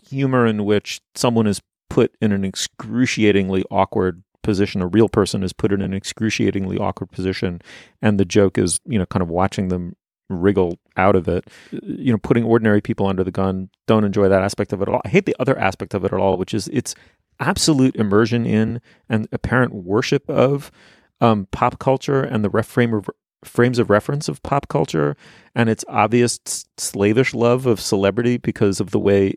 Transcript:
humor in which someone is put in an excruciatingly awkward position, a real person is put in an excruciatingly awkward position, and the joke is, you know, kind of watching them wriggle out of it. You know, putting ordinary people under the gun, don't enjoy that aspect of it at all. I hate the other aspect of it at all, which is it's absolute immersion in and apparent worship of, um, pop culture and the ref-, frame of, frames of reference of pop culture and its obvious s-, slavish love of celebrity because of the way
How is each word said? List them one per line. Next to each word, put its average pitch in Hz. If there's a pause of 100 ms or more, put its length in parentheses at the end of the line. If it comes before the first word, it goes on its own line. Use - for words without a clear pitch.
humor 131
in 107
which 101 (140)
someone 113
is 101 (280)
put -
in 110
an 98
excruciatingly 101
awkward 95 (200)
position, 98
a 92
real 101
person 98
is 92
put 101
in 98
an 95
excruciatingly 98
awkward 98
position, 92 (400)
and 107
the 98
joke 98
is, 95
you 120
know, 90
kind -
of 87
watching 92
them 87 (340)
wriggle 92 (180)
out 98
of 87
it. 87 (220)
You -
know, 110
putting 117
ordinary 110
people 107
under 95
the 92
gun, 95 (180)
don't 110
enjoy 101
that 95
aspect 101
of 98
it 98
at 98
all. -
I -
hate 196
the -
other 131
aspect 95
of 92
it 98
at 98
all, 95
which 92
is 107
it's - (460)
absolute 135
immersion 113
in 113 (280)
and 110
apparent 123
worship 104
of, 139 (480)
um, 110
pop -
culture 135
and 117
the 101
ref-, 110
frame 117
of, 104 (360)
frames 120
of 101
reference 143
of -
pop -
culture 147 (360)
and 117
its 110
obvious 120
s-, - (120)
slavish -
love 123
of 113
celebrity 110
because 104
of 95
the 107
way 98